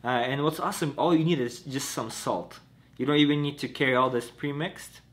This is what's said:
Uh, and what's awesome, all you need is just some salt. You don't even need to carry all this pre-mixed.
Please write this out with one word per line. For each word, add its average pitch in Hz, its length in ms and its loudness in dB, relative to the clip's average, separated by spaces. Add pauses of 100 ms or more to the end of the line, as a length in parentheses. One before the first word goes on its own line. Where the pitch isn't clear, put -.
Uh, 120 60 -4
and 127 340 0
what's 156 160 0
awesome, 165 380 -2
all 165 180 4
you 160 120 4
need 165 140 2
is 120 200 -4
just 135 300 -6
some 113 180 -6
salt. 104 520 -6 (360)
You 127 80 -4
don't 147 140 4
even 147 240 4
need 143 160 -4
to 131 100 -6
carry 131 260 2
all 127 140 4
this 120 220 -2
pre-mixed. 147 720 -8 (100)